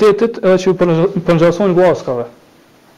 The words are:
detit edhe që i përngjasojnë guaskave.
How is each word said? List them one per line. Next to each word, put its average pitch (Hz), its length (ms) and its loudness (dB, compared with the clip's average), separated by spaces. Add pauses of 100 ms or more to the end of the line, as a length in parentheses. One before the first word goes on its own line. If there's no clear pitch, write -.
detit 214 400 0
edhe 185 200 2
që 185 120 0
i 175 540 -2
përngjasojnë 170 500 2
guaskave. 143 480 0 (720)